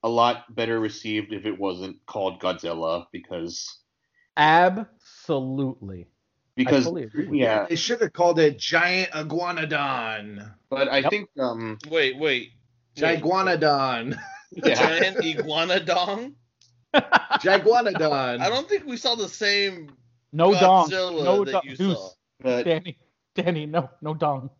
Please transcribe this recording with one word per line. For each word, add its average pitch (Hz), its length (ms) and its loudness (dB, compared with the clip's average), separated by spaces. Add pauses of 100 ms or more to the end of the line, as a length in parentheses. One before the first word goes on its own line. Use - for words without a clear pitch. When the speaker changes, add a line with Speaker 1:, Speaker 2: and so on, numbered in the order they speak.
Speaker 1:
a - 20 0
lot 117 460 0
better 113 240 -2
received 107 540 -6
if 101 140 -10
it 95 120 -4
wasn't 95 380 -6 (100)
called 95 340 -6
Godzilla, 85 680 -4
because - 720 -12 (560)
Speaker 2:
Absolutely. 139 1700 0
I 82 40 -18 (480)
Speaker 1:
because, 131 300 2
Speaker 2:
fully 170 180 -4
agree 113 240 -6
with 147 140 -6
Speaker 1:
yeah. 110 220 2
Speaker 2:
you. - 80 -6
Speaker 3:
They 165 60 0
should 233 240 -4
have 208 120 0
called 175 260 2
it 147 180 4
Giant 175 540 0
Iguanodon. 143 1400 -4 (220)
Speaker 1:
But 139 180 0
I 139 100 2
Speaker 2:
Yep. 139 120 2
Speaker 1:
think, 208 180 -4 (120)
um, 113 380 -4 (120)
Speaker 4:
Wait, 139 260 0
wait. 143 40 -12
Wait. 127 320 -2 (680)
Speaker 3:
Giguanodon. 151 960 0 (360)
Speaker 1:
Yeah. - 220 2
Speaker 4:
Giant 180 440 2
Iguanodon? 175 1160 -2 (600)
Speaker 2:
<laughs> - 0 -
Speaker 3:
Giguanodon. 185 1500 2
Speaker 4:
I 185 80 0
don't 269 200 -2
think 381 180 -2
we 247 100 -8
saw 240 200 -2
the 196 120 -4
same 196 640 -2 (420)
Speaker 2:
No 170 220 6
dong. 185 340 8
Speaker 4:
Godzilla 180 360 -2
Speaker 2:
No 196 200 4
Speaker 4:
that - 60 -4
Speaker 2:
dong. 190 140 0
Speaker 4:
you - 120 -14
Speaker 2:
Deuce. 180 220 0
Speaker 4:
saw. 95 120 -14 (300)
Speaker 1:
But 123 240 0
Speaker 2:
Danny, 165 320 -2 (380)
Danny, 165 320 -2
no, 151 240 -4 (100)
no 151 140 -6
dong. 139 460 -4